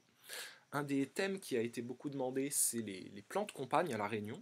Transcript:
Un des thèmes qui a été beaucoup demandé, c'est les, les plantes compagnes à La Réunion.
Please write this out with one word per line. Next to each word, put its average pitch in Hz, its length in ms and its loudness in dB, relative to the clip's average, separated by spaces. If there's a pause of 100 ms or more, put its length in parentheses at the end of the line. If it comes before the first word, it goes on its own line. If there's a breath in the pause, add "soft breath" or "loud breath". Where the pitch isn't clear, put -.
(720 loud breath)
Un 143 100 0
des 139 240 2
thèmes 196 340 0
qui - 160 -2
a 113 60 6
été 120 220 0
beaucoup 127 260 -6
demandé, 135 400 0
c'est 117 320 4
les, 101 320 -6
les 101 80 -12
plantes 202 300 -2
compagnes 147 420 2
à 113 60 0
La 101 80 2
Réunion. 107 340 -2